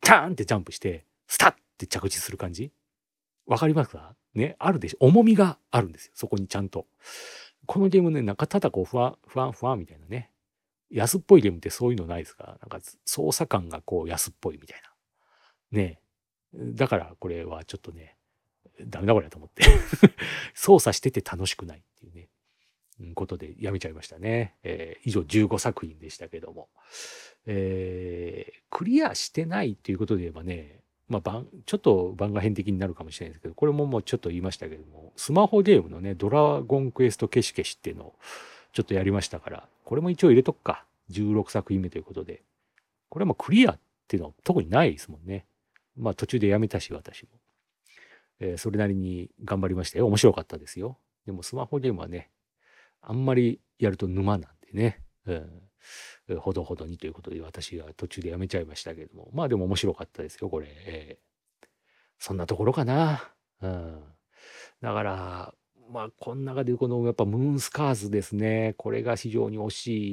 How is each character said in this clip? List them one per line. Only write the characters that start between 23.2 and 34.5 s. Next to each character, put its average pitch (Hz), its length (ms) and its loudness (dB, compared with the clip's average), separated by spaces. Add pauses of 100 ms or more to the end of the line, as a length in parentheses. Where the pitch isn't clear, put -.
と 90 100 -8
で 76 220 -14
や 98 140 -6
め 95 80 -4
ち - 60 -8
ゃ - 20 -6
い 80 40 -12
ま 80 100 -16
し - 60 -16
た 82 100 -20
ね。 113 440 -2
え 82 360 -10
ー、 - 100 -6
以 - 20 -2
上 98 140 0
十 104 220 4
五 101 120 0
作 - 280 -4
品 78 120 -16
で 80 120 -18
し - 80 -18
た 82 100 -16
け 80 120 -14
ど - 120 -16
も。 80 160 -18 (800)
え 92 1040 -6
ー、 - 180 -20
ク - 140 -4
リ 262 180 4
ア - 120 -2
し - 160 -8
て 165 160 -4
な 190 160 -4
い 117 140 -2
と - 140 -10
い 98 40 0
う 87 40 -4
こ 104 80 -2
と 107 100 0
で 90 60 -2
言 85 80 -6
え - 20 -14
ば 80 120 -14
ね、 85 360 -10 (280)
ま 104 100 -2
あ、 - 20 -6
番-、 92 260 -8 (200)
ち - 80 -8
ょ - 20 0
っ - 40 -2
と 92 360 4
番 101 160 -2
外 101 100 -2
編 107 120 2
的 98 180 -2
に 95 60 0
な 95 80 -2
る 85 80 -4
か 82 100 -14
も 80 60 -16
し - 100 -14
れ 85 60 -10
な 80 40 -12
い - 20 -16
で 78 60 -20
す - 40 -20
け 82 60 -10
ど、 82 60 -14
こ - 120 0
れ 147 60 4
も 147 140 0
も 127 120 -2
う 95 40 -6
ち - 120 -8
ょ - 20 0
っ - 20 0
と 87 120 -6
言 85 80 -6
い - 20 -8
ま 92 100 -6